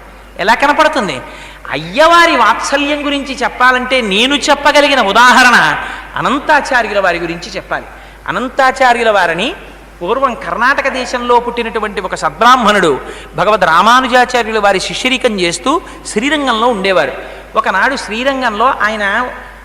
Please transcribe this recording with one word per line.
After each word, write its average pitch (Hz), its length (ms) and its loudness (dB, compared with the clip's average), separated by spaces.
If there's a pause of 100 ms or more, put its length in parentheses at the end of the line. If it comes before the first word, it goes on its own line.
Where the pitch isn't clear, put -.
(380)
ఎలా 202 160 2
కనపడుతుంది? 277 640 0 (500)
అయ్యవారి 294 680 2
వాత్సల్యం 277 720 0
గురించి 277 280 -4
చెప్పాలంటే 247 680 0
నేను 226 340 0
చెప్పగలిగిన 285 680 2
ఉదాహరణ 220 760 4 (400)
అనంతాచార్యుల 233 840 0
వారి 175 180 0
గురించి 170 320 -8
చెప్పాలి. 156 340 -8 (440)
అనంతాచార్యుల 247 840 0
వారిని 190 440 0 (480)
పూర్వం 240 320 -2
కర్ణాటక 220 540 -2
దేశంలో 240 520 0
పుట్టినటువంటి 214 600 -6
ఒక 180 140 -6
సద్బ్రాహ్మణుడు 190 840 2 (360)
భగవద్ 190 280 2
రామానుజాచార్యుల 226 920 2
వారి 202 220 2
శిష్యరికం 233 600 -2
చేస్తూ 180 400 -2 (260)
శ్రీరంగంలో 254 600 0
ఉండేవారు. 190 460 0 (440)
ఒకనాడు 220 400 0
శ్రీరంగంలో 247 840 -2
ఆయన 214 480 -2 (340)